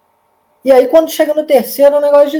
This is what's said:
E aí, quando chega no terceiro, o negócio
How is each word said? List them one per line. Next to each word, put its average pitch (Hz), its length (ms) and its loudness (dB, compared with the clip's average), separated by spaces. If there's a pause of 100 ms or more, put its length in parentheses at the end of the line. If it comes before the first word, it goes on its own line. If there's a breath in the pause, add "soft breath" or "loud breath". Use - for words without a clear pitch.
(640)
E 262 80 0
aí, 262 160 4
quando 320 220 0
chega 302 240 -4
no 302 100 -4
terceiro, 285 540 0
o 294 40 -2
negócio 285 280 2 (100)